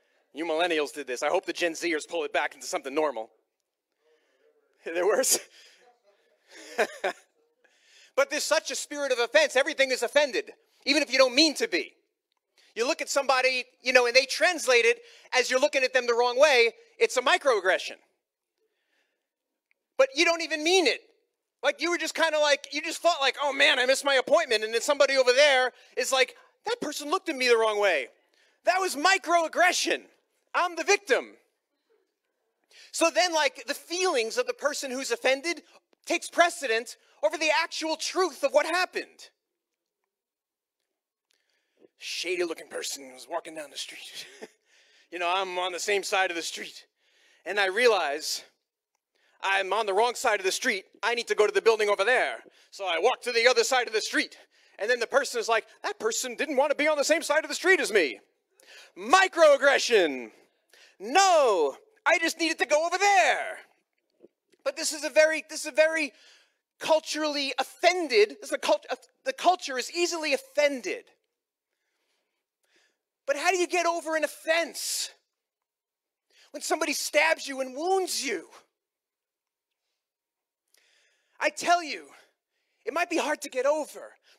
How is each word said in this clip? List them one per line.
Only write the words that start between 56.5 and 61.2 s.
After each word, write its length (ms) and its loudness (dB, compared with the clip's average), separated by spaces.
want 160 2
to 40 -10
be 120 0
on 100 2
the 60 2
same 200 2
side 200 0
of 60 -12
the 60 -8
street 240 4
as 120 -2
me." 280 2
Microaggression. 1300 2
No, 800 2